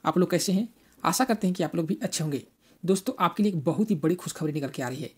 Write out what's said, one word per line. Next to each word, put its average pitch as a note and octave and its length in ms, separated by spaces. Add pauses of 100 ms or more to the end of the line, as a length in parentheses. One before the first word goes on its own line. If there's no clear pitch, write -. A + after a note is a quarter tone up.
आप D#3+ 140
लोग F3 120
कैसे F3+ 220
हैं? G#3 160 (340)
आशा F3+ 220
करते A3 220
हैं F3+ 100
कि F3+ 60
आप E3 140
लोग E3 100
भी F#3+ 160
अच्छे F3 220
होंगे। C#3+ 180 (420)
दोस्तों, F#3+ 360
आपके F3+ 220
लिए G3+ 100
एक D3+ 120
बहुत G#3 260
ही F#3+ 60
बड़ी D#3+ 180
खुशखबरी D#3 380
निकल C#3+ 160
के C3+ 140
आ B2 60
रही B2+ 140
है। - 160